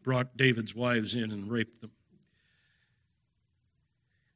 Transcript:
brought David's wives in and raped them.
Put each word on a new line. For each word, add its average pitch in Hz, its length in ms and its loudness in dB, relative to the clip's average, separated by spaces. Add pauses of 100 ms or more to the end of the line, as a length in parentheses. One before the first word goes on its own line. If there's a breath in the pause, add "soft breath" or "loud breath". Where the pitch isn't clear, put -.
brought 127 340 -2
David's 113 380 2
wives 117 400 0
in 113 160 -2
and 101 200 -8
raped 117 300 -4
them. 110 120 -20 (2500)